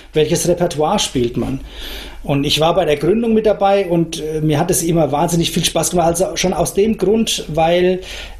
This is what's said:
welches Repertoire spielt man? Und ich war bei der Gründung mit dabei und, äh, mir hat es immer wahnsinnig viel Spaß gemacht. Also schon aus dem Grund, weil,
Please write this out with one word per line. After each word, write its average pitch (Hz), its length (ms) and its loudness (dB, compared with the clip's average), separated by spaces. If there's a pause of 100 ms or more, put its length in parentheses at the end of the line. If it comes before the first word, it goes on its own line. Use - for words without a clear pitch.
(120)
welches 156 380 2
Repertoire 170 500 0
spielt 120 380 -2
man? 120 240 -4 (600)
Und 139 220 0
ich 147 160 0
war 165 160 2
bei 185 80 2
der 151 140 2
Gründung 226 360 2
mit 220 120 4
dabei 202 420 2
und, 165 340 0
äh, 156 200 -6
mir 151 180 2
hat 175 100 0
es 151 140 0
immer 165 300 2
wahnsinnig 165 380 0
viel 175 120 -2
Spaß - 280 -2
gemacht. 175 160 2
Also 170 280 0
schon 185 160 0
aus 175 220 -2
dem 220 240 2
Grund, 214 500 0
weil, 175 540 2 (380)